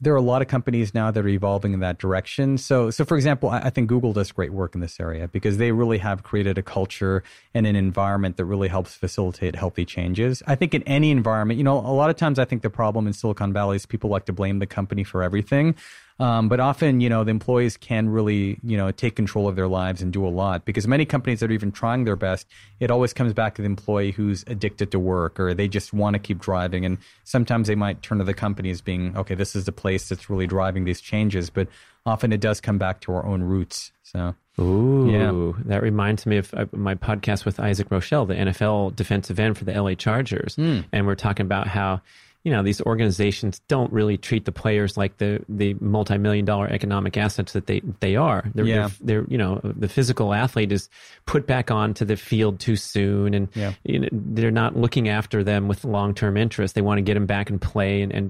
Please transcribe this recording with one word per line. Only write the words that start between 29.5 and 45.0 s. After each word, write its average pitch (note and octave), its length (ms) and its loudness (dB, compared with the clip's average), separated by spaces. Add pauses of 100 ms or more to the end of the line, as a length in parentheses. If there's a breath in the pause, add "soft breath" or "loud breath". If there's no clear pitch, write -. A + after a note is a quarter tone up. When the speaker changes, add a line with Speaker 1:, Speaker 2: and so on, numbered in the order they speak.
Speaker 1:
is G2 100 -4
the - 60 -2
place - 360 -2
that's - 220 -8
really F#2 160 -2
driving F#2+ 400 0
these F2+ 160 -2
changes." G2 480 0
But F#2+ 180 -2 (380 loud breath)
often A2+ 260 0
it G#2 80 2
does G#2+ 220 0
come G#2 160 0
back F#2+ 240 -4
to - 120 -6
our F2+ 120 -2
own G2 160 -2
roots. F2+ 500 -2 (120)
So, F2 320 -6 (240)
Speaker 2:
Ooh, A#2+ 520 4
Speaker 1:
yeah. F2+ 420 2 (120)
Speaker 2:
that G2+ 160 0
reminds G#2 460 0
me G#2 100 4
of, G2 160 -2
uh, A2 200 -2
my G2 200 -2
podcast G2+ 500 -2
with - 160 -2
Isaac G2+ 300 0
Rochelle, G#2 380 0
the F#2 80 -2
N F#2+ 120 0
F F#2+ 140 -2
L G#2 300 0
defensive G2 480 -2
end G#2+ 180 2
for - 80 -12
the F#2 80 -2
L G2+ 140 0
A F#2 80 0
Chargers. A2 600 -2
Speaker 1:
Hmm. D3 260 0 (100)
Speaker 2:
And G2+ 160 2
we're G2 80 0
talking G2+ 320 -2
about G2 200 -2
how, F#2+ 340 -2 (420 soft breath)
you E3 80 0
know, A2 100 4
these G2+ 200 0
organizations G#2 880 0
don't - 240 2
really G#2+ 240 2
treat A2 260 -2
the - 80 -4
players G#2 460 0
like G2 200 -2